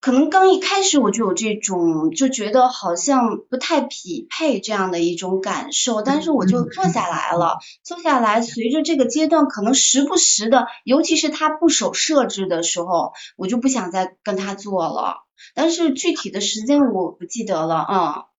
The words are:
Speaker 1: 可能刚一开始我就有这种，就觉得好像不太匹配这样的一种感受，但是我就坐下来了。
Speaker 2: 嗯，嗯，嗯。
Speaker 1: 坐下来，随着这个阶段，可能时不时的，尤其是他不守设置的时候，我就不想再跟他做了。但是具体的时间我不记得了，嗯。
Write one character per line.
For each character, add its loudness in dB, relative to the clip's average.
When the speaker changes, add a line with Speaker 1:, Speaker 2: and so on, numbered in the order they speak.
Speaker 1:
可 0
能 2
刚 6
一 2
开 0
始 2
我 2
就 -2
有 0
这 -2
种， 0
就 0
觉 -4
得 4
好 -4
像 0
不 -6
太 0
匹 -10
配 -2
这 -6
样 0
的 -2
一 0
种 -4
感 -6
受， 0
但 2
是 -2
我 2
就 2
坐 -2
下 0
来 -4
了。 2
Speaker 2:
嗯， 0
嗯， -10
嗯。 -20
Speaker 1:
坐 -12
下 2
来， 2
随 -2
着 0
这 0
个 2
阶 0
段， 4
可 -6
能 2
时 2
不 0
时 2
的， 4
尤 4
其 2
是 0
他 0
不 2
守 0
设 2
置 -4
的 -2
时 -4
候， -2
我 -6
就 0
不 2
想 -2
再 -4
跟 -4
他 -4
做 -4
了。 -6
但 0
是 0
具 0
体 -8
的 -6
时 -4
间 2
我 -2
不 -16
记 -8
得 -2
了， 0
嗯。 -2